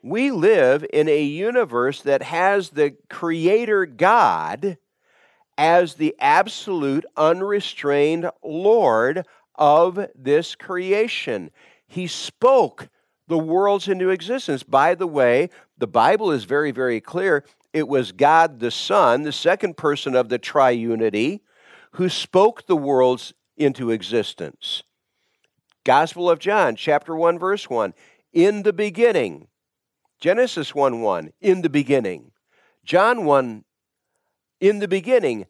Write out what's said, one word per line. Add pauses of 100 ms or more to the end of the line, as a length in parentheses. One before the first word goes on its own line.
We
live
in
a
universe
that
has
the (120)
creator
God (800)
as
the
absolute (120)
unrestrained (120)
Lord (300)
of
this
creation. (360)
He
spoke (400)
the
worlds
into
existence.
By
the
way, (280)
the
Bible
is
very,
very
clear. (280)
It
was
God
the
Son,
the
second
person
of
the
triunity, (520)
who
spoke
the
worlds (220)
into
existence. (1000)
Gospel
of
John,
chapter
one,
verse
one, (380)
"In
the
beginning." (720)
Genesis
one
one,
"In
the
beginning." (520)
John
one, (960)
"In
the
beginning